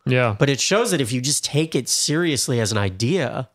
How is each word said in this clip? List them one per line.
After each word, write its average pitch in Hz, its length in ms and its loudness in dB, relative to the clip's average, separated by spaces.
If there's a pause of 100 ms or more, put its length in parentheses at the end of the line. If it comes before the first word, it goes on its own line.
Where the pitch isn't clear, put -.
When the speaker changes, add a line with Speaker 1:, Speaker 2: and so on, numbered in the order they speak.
Speaker 1:
Yeah. 123 320 2
Speaker 2:
But 139 120 4
it 135 100 0
shows 220 300 2
that 165 100 0
if 127 120 -2
you 127 80 -2
just 139 240 -2
take 160 300 0
it 135 140 -2
seriously 143 720 0
as 107 120 0
an 107 60 0
idea. 117 760 -2